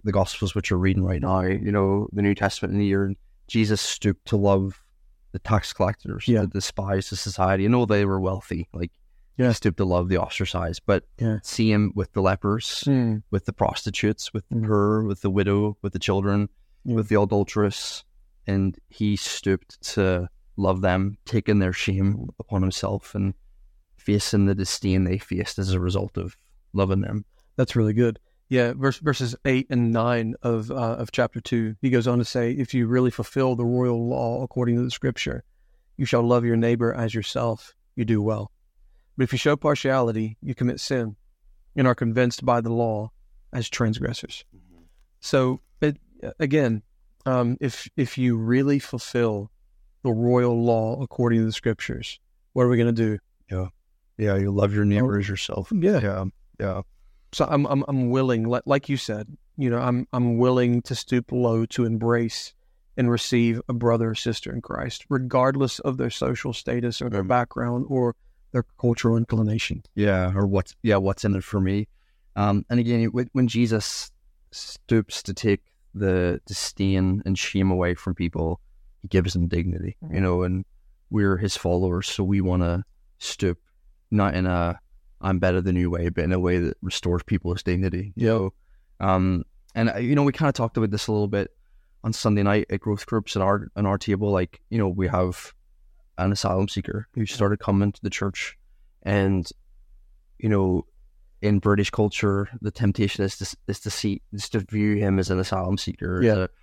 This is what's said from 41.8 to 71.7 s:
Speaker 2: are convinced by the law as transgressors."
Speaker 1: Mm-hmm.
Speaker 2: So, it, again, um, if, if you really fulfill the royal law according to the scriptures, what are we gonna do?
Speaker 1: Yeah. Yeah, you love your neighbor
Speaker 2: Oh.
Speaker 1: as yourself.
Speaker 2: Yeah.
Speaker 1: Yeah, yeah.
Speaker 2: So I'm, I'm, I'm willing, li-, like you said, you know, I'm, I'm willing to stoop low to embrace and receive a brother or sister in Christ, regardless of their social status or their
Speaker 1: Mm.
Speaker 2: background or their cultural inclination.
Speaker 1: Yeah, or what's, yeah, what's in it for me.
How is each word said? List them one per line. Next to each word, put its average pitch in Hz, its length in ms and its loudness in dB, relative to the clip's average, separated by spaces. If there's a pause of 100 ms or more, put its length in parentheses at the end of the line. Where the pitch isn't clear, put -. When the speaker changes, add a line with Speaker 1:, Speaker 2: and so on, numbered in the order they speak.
Speaker 2:
are 123 100 4
convinced 120 500 0
by 120 160 2
the 117 100 -4
law 113 400 -2 (400)
as 120 160 -4
transgressors." - 800 -2 (100)
Speaker 1:
Mm-hmm. 90 280 -20 (360)
Speaker 2:
So, 131 400 0 (220)
it, 151 160 0 (420)
again, 135 440 0 (420)
um, 127 340 0
if, - 380 -6
if 135 200 -2
you 123 200 2
really 135 420 2
fulfill 113 720 -2 (520)
the 120 100 0
royal 120 500 2
law 117 380 0
according 117 380 2
to 113 60 4
the 110 60 0
scriptures, - 640 -6 (360)
what 127 100 2
are 123 60 6
we 123 80 4
gonna 117 160 4
do? 110 260 0 (320)
Speaker 1:
Yeah. 92 160 -4 (500)
Yeah, 104 200 0
you 98 140 0
love 98 220 2
your 104 120 2
neighbor 104 320 2
Speaker 2:
Oh. - 20 2
Speaker 1:
as 98 80 -2
yourself. - 480 -6
Speaker 2:
Yeah. 180 240 2
Speaker 1:
Yeah, 98 260 -2 (360)
yeah. 98 200 -4 (560)
Speaker 2:
So 156 100 2
I'm, 143 200 2
I'm, 139 200 0
I'm 131 220 0
willing, 123 400 2
li-, 123 160 0
like 139 240 0
you 139 80 0
said, 107 300 -6 (300)
you 135 120 0
know, 117 80 0
I'm, 123 340 0
I'm 120 280 2
willing 123 420 4
to 123 140 -8
stoop - 360 -2
low 113 360 2
to 123 180 0
embrace 117 640 0 (460)
and 123 140 2
receive 117 580 2
a 123 40 -4
brother 117 360 2
or 110 60 -4
sister - 360 -4
in 120 80 -6
Christ, - 480 -8
regardless 131 760 0
of 131 160 -2
their 123 120 -2
social 131 420 -4
status 120 480 -4
or 123 120 -4
their 101 120 -2
Speaker 1:
Mm. 92 40 -4
Speaker 2:
background 123 640 -2
or 123 260 0 (380)
their 123 120 0 (160)
cultural 117 360 2
inclination. 110 640 0 (100)
Speaker 1:
Yeah, 92 420 2
or 101 120 2
what's, 95 340 -2
yeah, 107 140 4
what's 95 300 0
in 98 100 2
it 92 80 -2
for 101 180 -2
me. 98 260 0 (480)